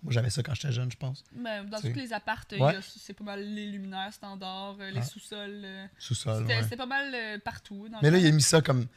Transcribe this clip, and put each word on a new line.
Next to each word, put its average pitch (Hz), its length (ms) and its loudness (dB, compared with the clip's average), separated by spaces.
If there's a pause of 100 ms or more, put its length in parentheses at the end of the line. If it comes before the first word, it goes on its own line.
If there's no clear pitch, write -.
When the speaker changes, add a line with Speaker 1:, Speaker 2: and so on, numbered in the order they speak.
Speaker 1:
Moi, 139 100 -2
j'avais 117 160 2
ça 120 120 -2
quand 110 140 -2
j'étais 143 160 -2
jeune, 123 180 0
je 117 80 -8
pense. 135 360 -6
Speaker 2:
Ben, 220 320 -6
dans 214 160 -8
Speaker 1:
Tu - 60 -2
sais. 113 60 0
Speaker 2:
tous 135 60 -2
les 240 140 -6
apparts, 220 400 -4
il 196 60 -2
y - 20 6
Speaker 1:
Ouais. 160 160 6
Speaker 2:
a, 190 40 -6
c'est - 320 -16
pas 208 120 -12
mal 202 180 -6
les 208 220 -6
luminaires 196 480 -8
standards, 196 680 -10
euh, 190 100 -8
les 190 100 -2
Speaker 1:
Ah. 120 40 0
Speaker 2:
sous-sols. 202 640 -10
Euh, 190 200 -12 (140)
Speaker 1:
Sous-sol, 110 440 -2
Speaker 2:
c'était, 117 120 2
Speaker 1:
ouais. 113 80 2
Speaker 2:
c'était 110 140 -2
pas 254 80 -6
mal, 269 280 -2
euh, 214 260 -6
partout. 208 500 -12
Dans 220 120 -14
Speaker 1:
Mais 147 80 8
Speaker 2:
le 170 60 8
Speaker 1:
là, 185 60 8
il 170 40 8
a 151 40 10
Speaker 2:
coin. 151 80 8
Speaker 1:
mis 147 40 8
ça 160 200 8
comme 123 360 2